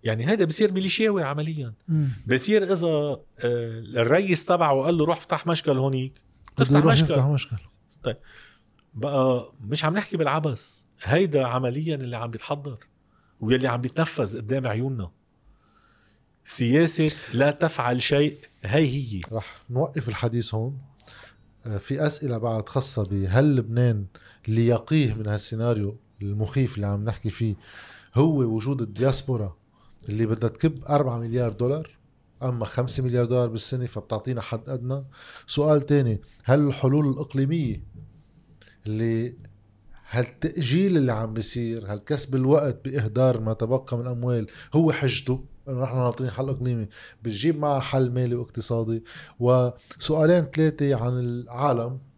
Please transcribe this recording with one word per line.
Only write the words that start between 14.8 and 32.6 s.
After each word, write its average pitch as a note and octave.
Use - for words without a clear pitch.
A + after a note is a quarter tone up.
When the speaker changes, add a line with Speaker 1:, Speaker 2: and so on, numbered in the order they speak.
Speaker 1:
سياسة D#3
لا C#3
تفعل B2
شيء، D3
هي C#3+
هي. A#2+
Speaker 2:
رح -
نوقف B2
الحديث A#2
هون. B2+
آه، G#2+
في C#3+
أسئلة C3+
بعد A2+
خاصة B2+
بهل G2+
لبنان A2+
ليقيه A#2
من G#2+
هالسيناريو G#2+
المخيف G#2
اللي G2+
عم G2+
نحكي A2
فيه A2
هو D3
وجود A#2
الدياسبورا A2
اللي A2
بدها A2+
تكب C#3
أربعة C3+
مليار A#2
دولار، B2
أما B2